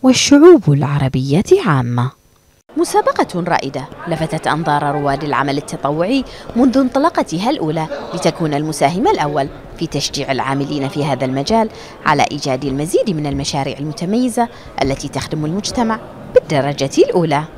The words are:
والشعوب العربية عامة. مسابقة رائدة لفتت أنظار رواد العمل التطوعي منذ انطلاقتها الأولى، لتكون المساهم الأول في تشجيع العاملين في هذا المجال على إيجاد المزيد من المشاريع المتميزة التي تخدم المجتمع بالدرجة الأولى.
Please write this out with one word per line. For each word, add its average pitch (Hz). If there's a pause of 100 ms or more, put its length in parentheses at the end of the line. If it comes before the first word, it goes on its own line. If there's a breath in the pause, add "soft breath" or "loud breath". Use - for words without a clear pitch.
والشعوب 285
العربية 139 (220)
عامة. 123 (680)
مسابقة 339
رائدة 135 (240)
لفتت 160
أنظار 147
رواد 143
العمل 139
التطوعي 165 (320 loud breath)
منذ 254
انطلاقتها 269
الأولى، 160 (280)
لتكون 160
المساهم 156
الأول 147 (300)
في 165
تشجيع 139
العاملين 135
في 143
هذا 131
المجال 139 (360 loud breath)
على 143
إيجاد 139
المزيد 151
من 151
المشاريع 139
المتميزة 214 (340 loud breath)
التي 135
تخدم 151
المجتمع 220 (340)
بالدرجة 139
الأولى. 165 (140)